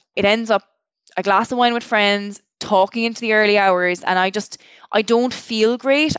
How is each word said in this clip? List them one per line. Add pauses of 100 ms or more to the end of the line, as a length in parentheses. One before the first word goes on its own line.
(160)
it
ends
up (540)
a
glass
of
wine
with
friends, (200)
talking
into
the
early
hours.
And
I
just, (340)
I
don't
feel
great